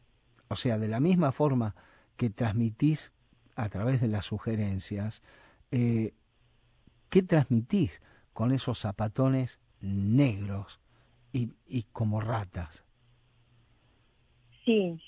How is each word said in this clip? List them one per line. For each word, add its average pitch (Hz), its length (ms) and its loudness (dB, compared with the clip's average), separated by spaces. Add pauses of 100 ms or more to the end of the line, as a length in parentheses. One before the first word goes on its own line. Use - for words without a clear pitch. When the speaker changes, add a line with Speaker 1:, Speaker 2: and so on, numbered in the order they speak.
(500)
Speaker 1:
O - 60 -4
sea, 117 220 0
de 107 100 -2
la 113 120 -2
misma 170 320 4
forma... 127 440 2 (420)
Que 120 120 0
transmitís 117 840 0 (440)
a 110 140 -4
través 113 320 0
de 120 60 2
las 104 180 -2
sugerencias, 104 960 -4 (500)
eh, 117 420 0 (960)
¿qué 190 140 6
transmitís 139 800 2 (320)
con 117 180 0
esos 127 280 -2
zapatones 123 800 -2 (220)
negros 101 1000 0 (500)
y, 120 220 -4 (140)
y 120 160 -4 (100)
como 110 280 -2
ratas? 101 640 -6 (1800)
Speaker 2:
Sí, 190 320 2 (100)